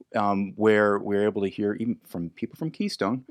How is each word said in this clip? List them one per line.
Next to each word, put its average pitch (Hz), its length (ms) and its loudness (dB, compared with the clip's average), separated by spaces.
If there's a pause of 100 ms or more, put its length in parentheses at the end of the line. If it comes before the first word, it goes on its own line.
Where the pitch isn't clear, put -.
(160)
Um, 101 400 0
where 104 420 4
we 101 160 -4
were 101 120 2
able 101 160 -2
to 98 60 0
hear 104 260 -2
even 113 300 -4
from 87 260 -8
people - 260 -10
from 165 160 -6
Keystone 131 580 -4